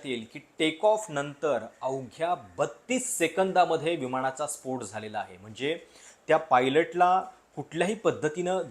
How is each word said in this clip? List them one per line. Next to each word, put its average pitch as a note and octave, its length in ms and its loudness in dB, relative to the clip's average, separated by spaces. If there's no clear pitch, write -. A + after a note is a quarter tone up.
येईल A#2+ 300 -6
की D3 60 -14
टेक D#3+ 260 0
ऑफ G#3+ 240 2
नंतर C#3+ 500 -2
अवघ्या C3+ 540 -4
बत्तीस - 840 -4
सेकंदामध्ये E3+ 760 2
विमानाचा C3 520 -4
स्फोट C3 360 -6
झालेला G#2+ 360 -8
आहे. F#2 180 -10
म्हणजे A#2 420 -6
त्या D#3 100 6
पायलटला E3 840 4
कुठल्याही F3 400 -2
पद्धतीनं F3 760 0